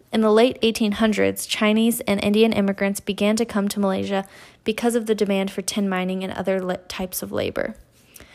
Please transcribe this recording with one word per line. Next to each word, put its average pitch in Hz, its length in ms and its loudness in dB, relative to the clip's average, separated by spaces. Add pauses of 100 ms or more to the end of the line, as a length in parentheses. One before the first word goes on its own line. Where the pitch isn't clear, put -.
(120)
In 220 100 2
the 214 100 4
late 233 280 4
eighteen 220 300 0
hundreds, 196 560 0
Chinese 226 540 2
and 202 200 0
Indian 220 320 4
immigrants 196 460 0
began 208 380 0
to 226 80 0
come 202 240 -2
to 208 100 -6
Malaysia 196 480 -2 (380)
because 226 320 0
of 220 100 -2
the 220 80 2
demand 196 380 0
for 202 100 -6
tin 202 260 -2
mining 185 360 -2
and 185 80 -6
other 190 280 -2
li-, 180 180 -4 (100)
types - 340 -8
of 196 80 -10
labor. - 460 -4 (580)